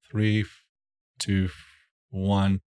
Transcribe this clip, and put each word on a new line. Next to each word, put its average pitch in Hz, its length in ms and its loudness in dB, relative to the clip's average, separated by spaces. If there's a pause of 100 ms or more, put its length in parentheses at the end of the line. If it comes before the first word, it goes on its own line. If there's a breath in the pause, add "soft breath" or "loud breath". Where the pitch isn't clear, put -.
three, 107 360 0 (720)
two, 95 300 0 (600 loud breath)
one. 98 600 0